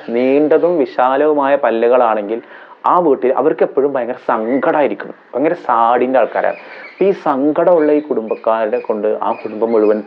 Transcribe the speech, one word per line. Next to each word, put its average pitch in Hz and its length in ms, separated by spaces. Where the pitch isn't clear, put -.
നീണ്ടതും 143 680
വിശാലവുമായ 139 800
പല്ലുകളാണെങ്കിൽ 117 840
ആ 160 140
വീട്ടിൽ 127 340
അവർക്ക് 147 300
എപ്പോഴും 143 300
ഭയങ്കര 120 200
സങ്കടമായിരിക്കും, 127 880
ഭയങ്കര 147 180
സാഡിന്റെ 123 680
ആൾക്കാരാണ്. 95 360
അപ്പൊ - 500
ഈ 196 60
സങ്കടമുള്ള 151 800
ഈ 147 80
കുടുംബക്കാരുടെ 113 800
കൊണ്ട് 107 440
ആ 104 80
കുടുംബം 107 400
മുഴുവൻ 107 360